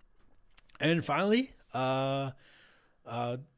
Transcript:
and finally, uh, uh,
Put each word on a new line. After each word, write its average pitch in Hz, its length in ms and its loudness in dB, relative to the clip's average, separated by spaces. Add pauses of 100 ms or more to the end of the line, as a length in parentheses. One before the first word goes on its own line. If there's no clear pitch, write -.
(800)
and 160 260 2
finally, 208 480 2 (220)
uh, 135 560 0 (720)
uh, 120 340 -4 (200)